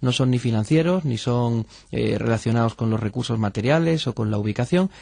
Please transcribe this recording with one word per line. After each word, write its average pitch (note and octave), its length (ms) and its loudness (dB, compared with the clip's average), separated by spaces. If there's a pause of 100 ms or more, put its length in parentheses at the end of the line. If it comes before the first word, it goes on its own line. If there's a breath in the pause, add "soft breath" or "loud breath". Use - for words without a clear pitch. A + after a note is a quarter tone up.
no B2+ 100 0
son B2+ 200 2
ni B2 80 2
financieros, D#3 680 2
ni A#2+ 120 0
son, A#2 500 0 (240 loud breath)
eh, A2 260 0
relacionados A2+ 560 0
con A2+ 160 -2
los A2 100 0
recursos A2+ 380 -4
materiales C#3 720 0
o A#2+ 80 -4
con G#2+ 160 -2
la G#2+ 80 -2
ubicación, B2 500 0 (120 loud breath)